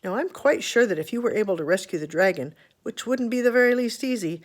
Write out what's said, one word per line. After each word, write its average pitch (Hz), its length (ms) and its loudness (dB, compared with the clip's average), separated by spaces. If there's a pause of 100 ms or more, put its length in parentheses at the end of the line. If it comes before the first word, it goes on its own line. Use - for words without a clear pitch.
Now, 185 120 -4
I'm 320 140 -2
quite 302 340 0
sure 240 220 4
that 185 140 -2
if 156 120 -6
you 233 100 -4
were 240 120 0
able 202 240 0
to 165 60 -4
rescue 180 360 -2
the 151 80 -6
dragon, 156 460 0 (300)
which - 220 -10
wouldn't 247 260 -2
be 247 100 0
the 240 100 4
very 247 240 4
least 240 280 -2
easy 190 420 -4